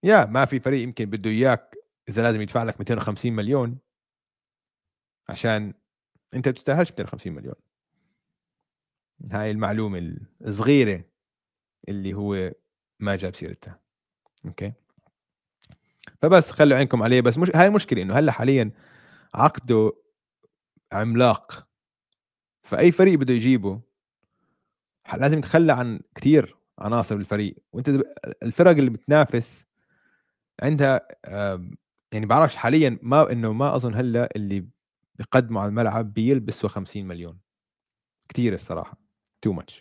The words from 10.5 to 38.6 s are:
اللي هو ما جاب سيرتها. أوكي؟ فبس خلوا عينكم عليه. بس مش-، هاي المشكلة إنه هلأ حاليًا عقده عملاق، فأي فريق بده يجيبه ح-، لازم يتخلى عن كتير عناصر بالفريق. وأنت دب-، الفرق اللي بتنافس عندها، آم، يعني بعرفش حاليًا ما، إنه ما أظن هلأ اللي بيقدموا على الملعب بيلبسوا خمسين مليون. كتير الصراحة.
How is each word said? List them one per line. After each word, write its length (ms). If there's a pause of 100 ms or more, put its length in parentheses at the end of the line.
اللي 240
هو 380 (480)
ما 160
جاب 200
سيرتها. 440 (680)
أوكي؟ 280 (1500)
فبس 300
خلوا 260
عينكم 260
عليه. 180
بس 160
مش-، 180
هاي 120
المشكلة 340
إنه 120
هلأ 180
حاليًا 400 (640)
عقده 580 (1000)
عملاق، 760 (960)
فأي 280
فريق 280
بده 140
يجيبه 480 (1200)
ح-، 100
لازم 220
يتخلى 360
عن 260 (160)
كتير 420 (220)
عناصر 360
بالفريق. 400 (160)
وأنت 180
دب-، 440 (100)
الفرق 280
اللي 180
بتنافس 800 (920)
عندها، 460 (180)
آم، 460 (400)
يعني 140
بعرفش 300
حاليًا 460
ما، 300
إنه 220
ما 220
أظن 200
هلأ 400
اللي 300 (500)
بيقدموا 460
على 80
الملعب 440
بيلبسوا 560
خمسين 380
مليون. 320 (880)
كتير 240
الصراحة. 440 (500)